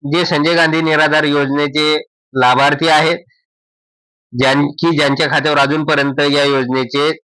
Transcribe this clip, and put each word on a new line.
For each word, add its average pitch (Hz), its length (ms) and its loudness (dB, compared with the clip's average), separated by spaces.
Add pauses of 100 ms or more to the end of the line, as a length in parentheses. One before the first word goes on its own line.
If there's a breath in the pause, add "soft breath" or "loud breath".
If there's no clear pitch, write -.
(120)
जे 170 120 0
संजय 156 300 0
गांधी 160 260 0
निराधार 156 440 0
योजनेचे 147 720 -2 (380)
लाभार्थी 135 540 2
आहेत, 160 300 2 (1120)
ज्यां-, 135 400 0
की 170 240 -2
ज्यांच्या 143 340 0
खात्यावर 147 280 0
अजूनपर्यंत 143 640 0 (120)
या 143 120 2
योजनेचे 135 680 -2 (200)